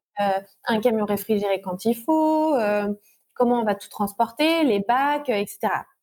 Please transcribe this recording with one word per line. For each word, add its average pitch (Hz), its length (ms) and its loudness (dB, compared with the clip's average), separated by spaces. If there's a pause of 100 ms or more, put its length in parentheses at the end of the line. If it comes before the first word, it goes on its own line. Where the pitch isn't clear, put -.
(200)
heu, 196 220 0 (240)
un 226 140 0
camion 220 260 2
réfrigéré 202 560 0
quand 185 240 -6
il 226 100 2
faut, 311 600 2
heu, 208 420 -2 (340)
comment 240 280 2
on 220 40 0
va 202 100 0
tout - 140 -16
transporter, 294 760 0
les 214 160 2
bacs, 285 500 0
heu, 233 40 2
et 208 140 0
cetera. » - 380 -4 (180)